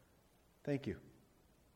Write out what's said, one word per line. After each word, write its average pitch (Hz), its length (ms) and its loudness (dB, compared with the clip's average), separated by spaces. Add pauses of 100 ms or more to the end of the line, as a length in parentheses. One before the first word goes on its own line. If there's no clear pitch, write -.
(640)
Thank 139 220 2
you. 92 120 0 (800)